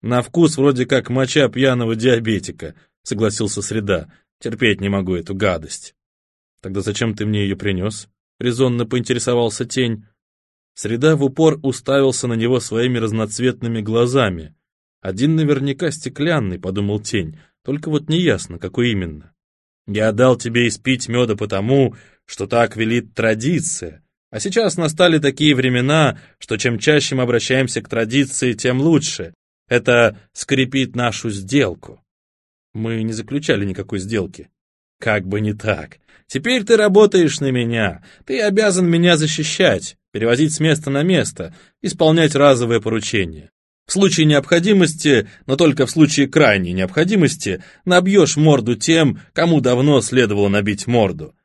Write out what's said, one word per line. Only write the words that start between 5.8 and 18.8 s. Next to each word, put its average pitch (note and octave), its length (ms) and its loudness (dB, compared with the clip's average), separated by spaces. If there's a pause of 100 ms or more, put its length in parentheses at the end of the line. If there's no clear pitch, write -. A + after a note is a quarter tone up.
«Тогда G2 200 -8
зачем G#2 340 -4
ты G#2 100 -6
мне G#2 180 -2
ее G2 140 -2
принес?» G2 520 -6 (300)
резонно A#2+ 460 0
поинтересовался A#2+ 800 -2
Тень. A2+ 400 -4 (680)
Среда B2 400 0
в C#3 80 0
упор D#3 400 2
уставился C3+ 640 0
на A#2+ 60 -2
него A#2 260 0
своими A#2+ 380 -2
разноцветными A2+ 840 -2
глазами. A2 720 0 (500)
«Один A2 320 0
наверняка C#3+ 560 0
стеклянный», C#3+ 680 -4
подумал G2+ 420 -4
Тень, E2+ 360 -6 (240)
«только D3+ 280 -8
вот D3+ 180 -2
неясно, D3+ 500 -2
какой A#2 340 -2